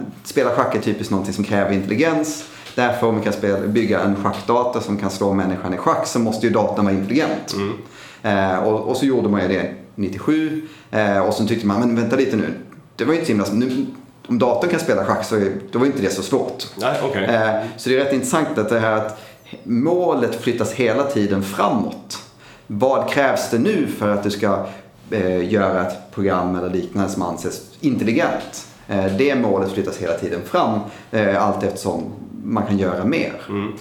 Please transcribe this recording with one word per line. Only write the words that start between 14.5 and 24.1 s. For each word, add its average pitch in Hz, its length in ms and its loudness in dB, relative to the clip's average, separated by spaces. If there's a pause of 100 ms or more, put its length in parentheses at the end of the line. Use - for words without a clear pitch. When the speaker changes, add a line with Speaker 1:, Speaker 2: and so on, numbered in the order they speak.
Speaker 1:
kan 165 100 2
spela 101 260 0
schack 104 200 0
så 113 100 -2
är, 101 160 2 (200)
då 120 80 0
var 131 60 4
inte 135 160 0
det 92 80 2
så 92 140 -4
svårt. - 520 -2
Speaker 2:
Nej, 127 280 -2
okej. 98 220 -2
Speaker 1:
Eh, 110 240 2 (280)
så - 120 -4
det 127 60 4
är 131 100 4
rätt 139 80 0
intressant 143 440 0
att 107 120 0
det 117 100 4
här 110 180 2
att - 220 -4 (440)
målet 135 720 2
flyttas 113 380 -2
hela 123 300 2
tiden 98 400 0
framåt. - 720 -2 (500)
Vad 120 420 2
krävs 139 400 2
det 117 100 2
nu 165 280 2
för 104 220 0
att 101 140 0